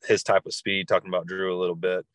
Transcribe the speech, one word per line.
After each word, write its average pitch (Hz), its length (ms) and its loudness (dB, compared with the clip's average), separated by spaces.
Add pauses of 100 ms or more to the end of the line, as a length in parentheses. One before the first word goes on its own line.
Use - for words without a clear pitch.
his 104 180 4
type 98 240 2
of - 80 -10
speed, 98 320 -2
talking 95 220 0
about 90 200 -2
Drew 92 300 -2
a - 0 -
little 90 200 -2
bit, 90 380 -2